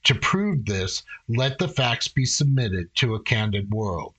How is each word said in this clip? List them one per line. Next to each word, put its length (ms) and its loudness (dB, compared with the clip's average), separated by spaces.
To 100 4
prove 520 0
this, 380 -2
let 280 0
the 120 0
facts 400 0
be 160 2
submitted 720 0
to 200 2
a 80 -6
candid 480 0
world. 480 -4